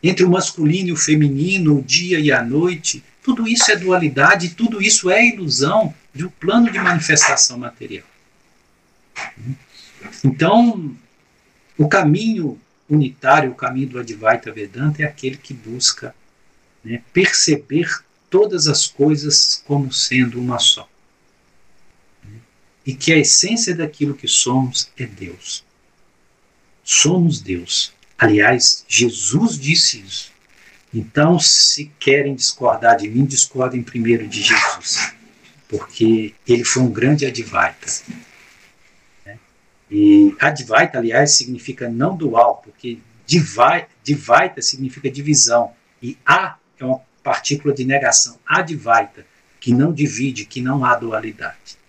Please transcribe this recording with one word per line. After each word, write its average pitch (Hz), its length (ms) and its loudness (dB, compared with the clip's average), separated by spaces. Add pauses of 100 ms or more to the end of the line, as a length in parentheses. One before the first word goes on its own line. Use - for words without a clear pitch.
Entre 185 240 2
o 180 60 2
masculino 180 580 0
e - 20 -2
o 165 60 -4
feminino, 151 800 2
o 131 60 -2
dia 175 360 -2
e 147 120 2
a 123 120 0
noite. 156 600 -4 (180)
Tudo 233 260 -2
isso 233 220 2
é 208 60 4
dualidade, 170 800 0
tudo 226 260 -2
isso 190 300 0
é 220 120 4
ilusão 180 720 0 (180)
de 143 140 -10
um 180 60 -14
plano 226 400 2
de 190 80 -4
manifestação 156 800 0
material. - 480 -14 (2250)
Então, 175 720 2 (840)
o 151 100 2
caminho 180 720 0 (300)
unitário, 143 600 0
o 120 40 -14
caminho 131 340 -6
do 123 100 -12
Advaita 113 520 -2
Vedanta 120 520 -6
é - 20 -4
aquele 131 320 -8
que - 160 -18
busca, 117 600 -8 (680)
né, 113 200 -10 (100)
perceber - 920 0 (280)
todas 185 360 2
as - 200 0
coisas 147 800 0
como 143 260 -2
sendo 123 480 0
uma 123 160 -4
só. 120 320 2 (2000)
E 131 100 -6
que - 180 0
a 156 40 6
essência 180 580 2
daquilo 151 400 -6
que - 120 -10
somos 127 680 0
é 127 80 -8
Deus. 92 580 -16 (1200)
Somos 165 560 0
Deus. - 540 -6 (240)
Aliás, 107 720 2
Jesus 147 720 0
disse 135 400 0
isso. - 320 -16 (600)
Então, 147 480 2
se - 600 2
querem 139 340 2
discordar 117 640 2
de 104 100 -6
mim, 120 180 0
discordem 127 580 -2
primeiro 113 440 -2
de 101 140 -8
Jesus. - 720 -2 (540)
Porque 110 640 0 (140)
ele 120 160 4
foi - 180 0
um 123 80 2
grande 135 380 0
Advaita. 117 580 -6 (2000)
E 104 480 6
Advaita, 127 580 0
aliás, 120 380 2
significa 123 520 -6
não 139 300 -2
dual, 120 460 2
porque 117 340 -14 (260)
divai-, 165 640 0 (160)
Dvaita - 600 0
significa 131 480 -6
divisão. 131 600 0 (280)
E 123 240 -10
A - 320 0 (220)
é 131 60 -10
uma 131 160 -2 (200)
partícula 143 500 -4
de 135 140 -4
negação. 135 600 0
Advaita, 160 800 -2 (320)
que 120 120 -2
não 143 220 2
divide, 127 520 -4
que - 140 -14
não 127 240 -4
há 117 120 2
dualidade. - 840 -10 (120)